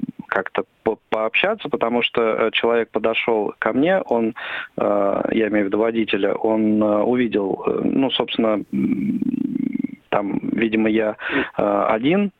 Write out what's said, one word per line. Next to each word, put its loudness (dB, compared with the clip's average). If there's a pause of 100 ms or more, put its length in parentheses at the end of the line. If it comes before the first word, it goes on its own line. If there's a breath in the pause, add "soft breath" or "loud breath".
(280)
как-то -2 (200)
по-, 0 (100)
пообщаться, 0
потому 0
что, 0
э, 2
человек 0
подошёл 0
ко 0
мне, 2
он, 0 (440 loud breath)
э, 0 (100)
я 2
имею 0
в -2
виду -2
водителя, 0
он, 2
э, 2
увидел, 0
э, 0
ну, 2
собственно, 0 (120)
м, 0 (880)
там, -2 (120)
видимо, 2
я, 0 (420 loud breath)
э, 2
один, 2